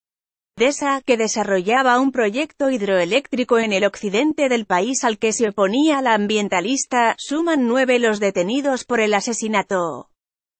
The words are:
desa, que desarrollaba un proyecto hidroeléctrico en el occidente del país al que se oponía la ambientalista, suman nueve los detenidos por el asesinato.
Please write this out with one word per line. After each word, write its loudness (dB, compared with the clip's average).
desa, 0
que 2
desarrollaba 2
un 0
proyecto -2
hidroeléctrico 0
en 0
el 2
occidente 0
del 0
país -2
al -2
que -2
se -2
oponía 2
la 2
ambientalista, 0
suman 0
nueve 2
los 0
detenidos -2
por 0
el 2
asesinato. -4